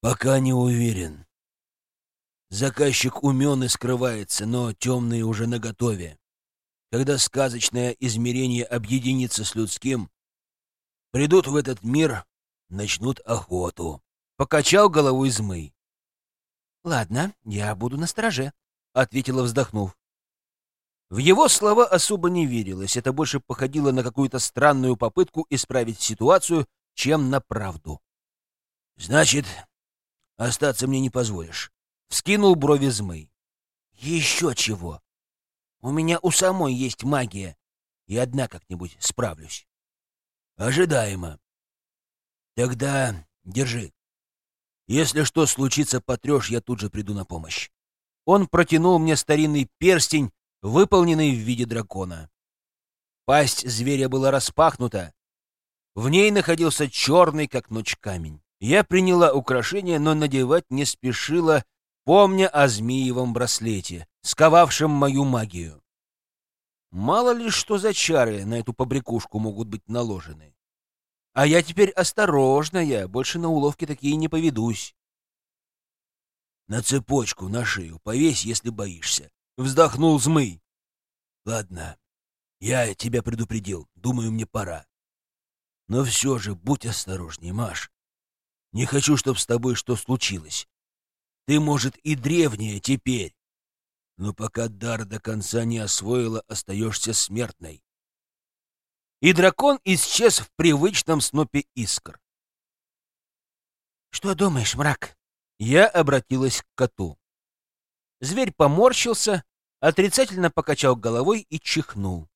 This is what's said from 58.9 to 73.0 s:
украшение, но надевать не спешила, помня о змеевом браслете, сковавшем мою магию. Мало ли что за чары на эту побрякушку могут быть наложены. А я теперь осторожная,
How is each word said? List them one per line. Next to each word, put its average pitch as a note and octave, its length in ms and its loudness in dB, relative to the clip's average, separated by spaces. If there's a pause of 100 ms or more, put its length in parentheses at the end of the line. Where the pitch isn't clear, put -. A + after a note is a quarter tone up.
украшение, D3+ 640 -2
но D#3 160 2
надевать C#3+ 560 2
не C3+ 160 -2
спешила, D3+ 800 0 (400)
помня F#3+ 440 6
о C#3+ 180 4
змеевом B2 680 -2
браслете, A2 760 -6 (140)
сковавшем D#3+ 680 4
мою C#3 340 2
магию. F2 580 -6 (1080)
Мало F#3 440 2
ли A#3 160 -4
что - 260 -2
за G3+ 160 0
чары A#2 540 0
на A#2 120 -4
эту A#2 140 -6
побрякушку A#2+ 640 -4
могут G#2+ 300 -6
быть G#2 180 -14
наложены. F2+ 680 -8 (800)
А C#3 120 4
я E3 160 6
теперь F#3 280 2
осторожная, D3+ 1160 0